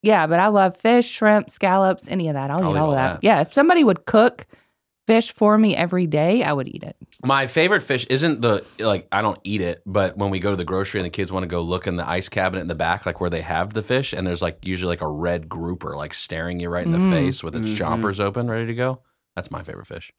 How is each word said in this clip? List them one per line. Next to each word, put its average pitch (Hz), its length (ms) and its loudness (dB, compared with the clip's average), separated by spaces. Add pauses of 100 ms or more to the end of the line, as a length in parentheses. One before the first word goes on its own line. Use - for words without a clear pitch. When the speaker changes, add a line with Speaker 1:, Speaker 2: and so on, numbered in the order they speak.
Speaker 1:
yeah, 190 220 4
but 170 120 2
I 196 80 4
love 196 300 4
fish, 240 320 4
shrimp, 214 400 2
scallops, 190 580 2
any 170 220 -2
of 147 60 -2
that. 139 160 -4
I'll 175 120 -2
Speaker 2:
I'll - 80 0
Speaker 1:
eat 98 40 0
Speaker 2:
eat 147 40 0
Speaker 1:
all 156 100 2
Speaker 2:
all 143 60 2
Speaker 1:
that. 131 200 0
Speaker 2:
that. - 80 -10
Speaker 1:
Yeah, 190 180 4
if - 120 -2
somebody 330 300 6
would 196 220 4
cook - 400 4 (640)
fish 226 240 4
for 214 260 4
me 214 180 4
every 180 320 0
day, 160 360 2
I - 100 0
would 131 140 -4
eat - 160 -14
it. - 120 -16 (280)
Speaker 2:
My 135 240 2
favorite 180 360 2
fish 131 260 -2
isn't 135 320 0
the, 110 220 2 (160)
like, 104 320 0
I 98 100 0
don't 104 220 -2
eat 101 180 -2
it, 87 240 -4
but 95 320 -2
when 101 140 -2
we 95 80 -4
go 98 120 -2
to 98 40 -2
the 87 100 -6
grocery 98 340 -4
and 92 60 -4
the 82 60 -6
kids 92 200 -6
wanna 92 160 -4
go 85 140 -4
look 87 240 -4
in 90 100 -2
the 85 140 -6
ice 92 200 -4
cabinet 92 320 -2
in 82 60 -10
the 87 80 -6
back, 82 300 -2
like, 87 160 -6
where 90 80 -2
they 80 120 -4
have 87 320 -4
the 107 100 -4
fish, 131 300 -4
and 92 120 -6
there's, 87 160 -4
like, 85 220 -4
usually, 90 260 -4
like, 85 120 -4
a 80 60 -4
red 82 420 -4
grouper, 82 460 -8
like, 76 180 -10
staring 85 460 -8
you 87 100 -6
right 87 160 -4
in 165 60 0
the 170 60 2
Speaker 1:
Mm. 185 140 4
Speaker 2:
face 139 320 0
with - 120 -8
its 113 120 -4
Speaker 3:
Mm-hmm. 107 160 -4 (220)
Speaker 2:
chompers 101 140 -4
open, 104 300 -2
ready 113 180 -4
to 117 60 -6
go. 127 260 -4 (360)
That's - 160 -10
my - 120 -12
favorite - 240 -14
fish. - 300 -16